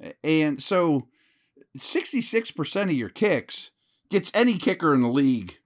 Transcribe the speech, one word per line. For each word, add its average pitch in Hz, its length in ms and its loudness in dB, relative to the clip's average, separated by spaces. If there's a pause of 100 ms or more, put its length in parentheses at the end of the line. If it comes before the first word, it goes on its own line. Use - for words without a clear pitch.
(240)
And 151 360 0
so 170 460 0 (680)
sixty-six - 760 -2
percent 190 400 -4
of 151 60 0
your 113 140 -4
kicks - 600 -2 (400)
gets - 240 0
any 233 220 4
kicker 165 380 2
in 127 80 4
the 120 60 2
league 127 580 0